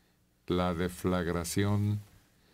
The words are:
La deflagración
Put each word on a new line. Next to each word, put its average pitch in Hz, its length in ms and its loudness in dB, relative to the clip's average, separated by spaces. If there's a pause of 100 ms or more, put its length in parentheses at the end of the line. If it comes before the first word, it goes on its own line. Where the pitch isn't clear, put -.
(480)
La 90 260 2
deflagración 90 1300 0 (540)